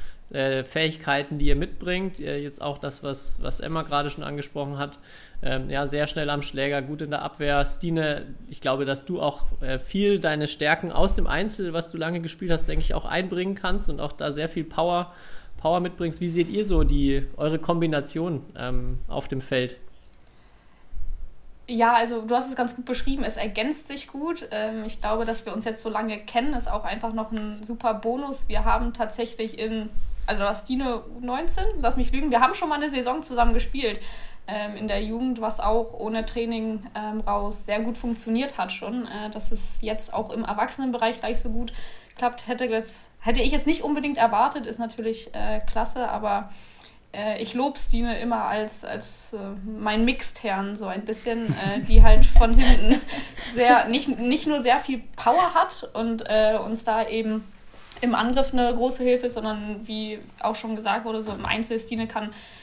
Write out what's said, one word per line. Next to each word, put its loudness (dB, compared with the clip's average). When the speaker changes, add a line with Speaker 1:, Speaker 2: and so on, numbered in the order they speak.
Speaker 1:
äh, -2
Fähigkeiten, -4
die 4
ihr 8
mitbringt. -4
Äh, -6
jetzt -10
auch -6
das, -10
was, -2
was -2
Emma -4
gerade -2
schon -12
angesprochen -8
hat. -8
Ähm, -2
ja, -2
sehr -2
schnell -4
am -2
Schläger, -4
gut -10
in -10
der -6
Abwehr. 0
Stine, -2
ich -16
glaube, 0
dass -4
du -6
auch, 0
äh, -2
viel 0
deine -2
Stärken -2
aus 4
dem 2
Einzel, -2
was -4
du -10
lange -4
gespielt -8
hast, 4
denke 0
ich, 2
auch -4
einbringen -4
kannst 0
und 0
auch -6
da -6
sehr -4
viel -6
Power, -2
Power 0
mitbringst. -6
Wie -4
seht 0
ihr -2
so 4
die, 4
eure -2
Kombination, -2
ähm, 0
auf -4
dem -4
Feld? -2
Speaker 2:
Ja, 2
also 0
du -2
hast -2
es -8
ganz -4
gut -12
beschrieben, 0
es -6
ergänzt -4
sich -12
gut. -8
Ähm, -6
ich -8
glaube, -2
dass -4
wir -10
uns -6
jetzt -6
so -6
lange -4
kennen, -2
ist -2
auch -4
einfach -6
noch -6
ein -8
super -4
Bonus. -4
Wir 2
haben 2
tatsächlich -6
in, -6
also -2
da 0
war -2
Stine -4
U -12
neunzehn, 0
lass 2
mich 2
lügen, 0
wir 4
haben 4
schon -4
mal 0
eine -2
Saison -4
zusammen 4
gespielt, 0
ähm, -8
in -8
der -2
Jugend, -4
was -4
auch 0
ohne -4
Training, -6
ähm, -6
raus -4
sehr -2
gut -4
funktioniert -4
hat -4
schon. -8
Äh, -10
dass 0
es 0
jetzt -6
auch -4
im -6
Erwachsenenbereich -2
gleich 0
so 0
gut 0
klappt, -4
hätte -4
jetzt, -6
hätte 2
ich 2
jetzt 2
nicht 0
unbedingt -2
erwartet, 2
ist -10
natürlich, -8
äh, 0
klasse, -2
aber, -4
äh, -6
ich -8
lob -2
Stine 2
immer -2
als, -6
als, -10
äh, -10
mein 0
Mixed-Herrn -4
so -10
ein -8
bisschen, -6
äh, -4
die 12
halt 12
von 12
hinten 10
<laughs> -14
sehr, 6
nicht, -2
nicht 0
nur 0
sehr 4
viel -6
Power 2
hat 0
und, -4
äh, 4
uns -4
da 0
eben -4
im 2
Angriff 2
eine 2
große -2
Hilfe 2
ist, -4
sondern -8
wie -8
auch -2
schon -8
gesagt -4
wurde, -6
so -8
im -10
Einzel, -2
Stine -6
kann -8